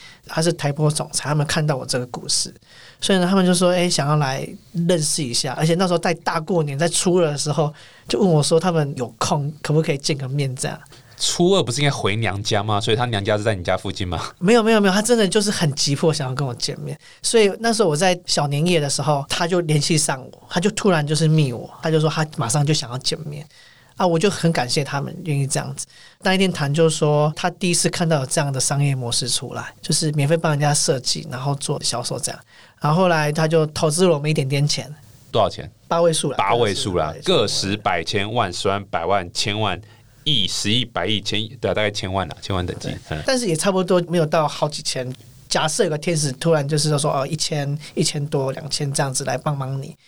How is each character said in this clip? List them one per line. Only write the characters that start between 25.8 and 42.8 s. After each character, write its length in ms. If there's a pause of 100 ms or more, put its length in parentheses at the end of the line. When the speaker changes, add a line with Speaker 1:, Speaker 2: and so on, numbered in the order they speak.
Speaker 1:
那 120
一 40
天 120
谈 220
就 180
说 460
他 140
第 200
一 40
次 140
看 200
到 120
有 60
这 140
样 120
的 60
商 240
业 100
模 200
式 160
出 260
来， 260
就 120
是 200
免 140
费 100
帮 140
人 80
家 160
设 240
计， 320
然 100
后 160
做 280
销 180
售 160
这 140
样。 80 (400)
然 120
后 80
后 80
来 220
他 160
就 200
投 220
资 180
了 80
我 40
们 100
一 60
点 140
点 180
钱。 260 (380)
Speaker 2:
多 100
少 80
钱？ 220 (160)
Speaker 1:
八 140
位 120
数 200
啦。 40
Speaker 2:
八 200
位 180
数 220
啦， 100
Speaker 1:
八 60
位 80
数。 60
Speaker 2:
个 200
十、 300
百、 260
千 300
万、 200
十 140
万、 200
百 180
万、 300
千 260
万、 180 (460)
亿、 240
十 240
亿、 140
百 200
亿、 140
千 200
亿， 80 (120)
对 100
啊， 40
大 80
概 80
千 200
万 160
啦， 140
千 160
万 80
等 140
级。 100